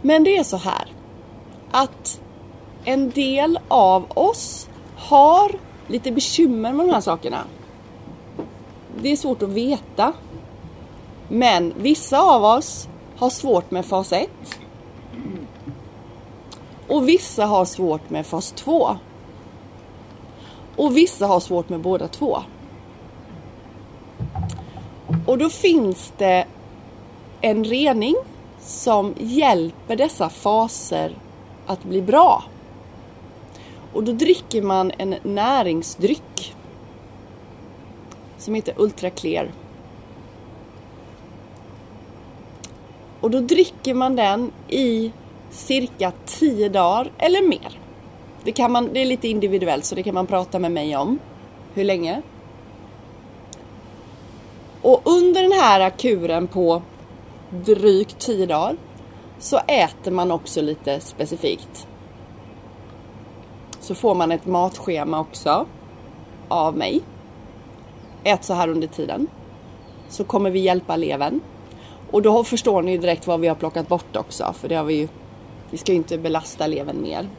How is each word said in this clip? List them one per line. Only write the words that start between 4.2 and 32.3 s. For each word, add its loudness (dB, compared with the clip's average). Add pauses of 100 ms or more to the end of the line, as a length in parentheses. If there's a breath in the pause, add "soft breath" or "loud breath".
har 6 (340)
lite -4
bekymmer 2
med 0
de 4
här 2
sakerna. -4 (1600)
Det 0
är 2
svårt -4
att -2
veta. -2 (1160)
Men 2
vissa 2
av 6
oss 2 (280)
har 0
svårt 0
med -4
fas -2
ett. -4 (2250)
Och 2
vissa 2
har 2
svårt -4
med -6
fas -6
två. 0 (1800 loud breath)
Och 2
vissa 4
har 4
svårt -4
med -4
båda -2
två. -2 (3000 loud breath)
Och 2
då 2
finns 2
det 4 (920)
en 2
rening 2 (460)
som 0
hjälper 0
dessa 0
faser -2 (540)
att -8
bli -2
bra. 6 (1500 loud breath)